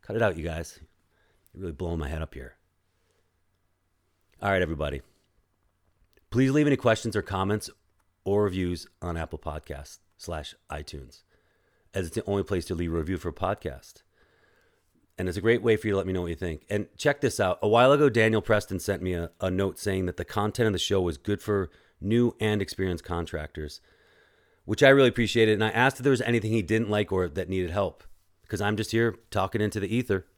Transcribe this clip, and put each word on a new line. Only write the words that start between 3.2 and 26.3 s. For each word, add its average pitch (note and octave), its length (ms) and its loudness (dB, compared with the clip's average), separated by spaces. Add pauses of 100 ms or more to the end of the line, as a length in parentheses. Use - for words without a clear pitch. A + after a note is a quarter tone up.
All G2 80 -2
right, F#2+ 120 4
everybody. D2 400 -4 (1300)
Please C3 220 2
leave D3 140 4
any C#3+ 120 4
questions A2+ 380 2
or G#2 60 0
comments G2 480 -2 (540)
or G#2 220 2
reviews F2+ 420 -2 (140)
on E2+ 160 -4
Apple D#2+ 200 -8
Podcasts D2+ 640 -12 (180)
slash - 380 -10 (160)
iTunes, D2 520 -14 (680)
as F#2 140 -4
it's - 80 -10
the - 100 -4
only G2+ 180 0
place F#2 220 -2
to F#2 100 -4
leave E2 180 -2
a E2+ 40 0
review E2+ 200 -2
for F2 120 -6
a D#2+ 40 -10
podcast. - 680 -6 (1160)
And F#2 100 -4
it's F2+ 100 -4
a G2+ 40 -6
great A2+ 200 4
way A2+ 140 4
for G#2+ 120 -4
you G#2 60 0
to F#2+ 40 2
let F#2 100 -2
me F#2+ 60 -2
know F#2 80 0
what F2 80 -4
you E2 60 -4
think. E2 340 -6
And G#2 260 -4
check D3 260 0
this B2 180 0
out. F#2 220 0
A G#2 60 0
while A#2+ 240 6
ago, D3 180 6
Daniel A2 320 4
Preston G#2 380 0
sent F#2+ 240 -4
me F2+ 100 -2
a, E2+ 160 -4 (120)
a F#2 100 0
note F#2+ 260 0
saying F#2+ 280 -2
that F2 120 -6
the F2+ 80 -6
content G#2+ 420 0
of G#2+ 60 0
the F#2 60 -2
show G2 220 0
was F2 160 -2
good - 240 -4
for G2+ 280 -2 (300)
new A#2 400 2
and G#2+ 220 0
experienced F#2 420 -4
contractors, D#2 760 -8 (840)
which - 160 0
I C#3 80 10
really C3+ 200 8
appreciated. A2+ 440 4
And G#2 100 2
I A2 60 2
asked B2+ 280 2
if B2 60 -12
there C#3 80 4
was B2 100 2
anything A2 300 0